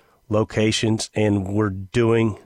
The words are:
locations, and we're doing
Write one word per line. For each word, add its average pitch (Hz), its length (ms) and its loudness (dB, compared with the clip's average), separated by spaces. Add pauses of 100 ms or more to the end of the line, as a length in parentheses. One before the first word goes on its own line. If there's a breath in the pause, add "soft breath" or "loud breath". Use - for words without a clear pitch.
(280 soft breath)
locations, 110 840 0
and 101 400 0
we're 104 160 0
doing 110 760 0